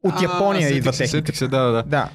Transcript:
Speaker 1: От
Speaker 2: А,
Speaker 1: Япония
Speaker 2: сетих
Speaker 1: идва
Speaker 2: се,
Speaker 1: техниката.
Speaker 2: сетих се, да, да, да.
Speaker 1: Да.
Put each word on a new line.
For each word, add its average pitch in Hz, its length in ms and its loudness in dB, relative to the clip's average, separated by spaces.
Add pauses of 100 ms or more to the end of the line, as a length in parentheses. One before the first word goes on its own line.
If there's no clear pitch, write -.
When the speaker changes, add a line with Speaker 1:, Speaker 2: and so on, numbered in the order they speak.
Speaker 1:
От 185 120 0
Speaker 2:
А, 185 100 -2
Speaker 1:
Япония 185 380 0
Speaker 2:
сетих 139 160 2
Speaker 1:
идва 131 140 0
Speaker 2:
се, 131 60 -4
Speaker 1:
техниката. 147 280 0
Speaker 2:
сетих 151 120 -4
се, 131 100 -2
да, 135 120 0
да, 123 120 4
да. 113 100 0
Speaker 1:
Да. 139 320 -2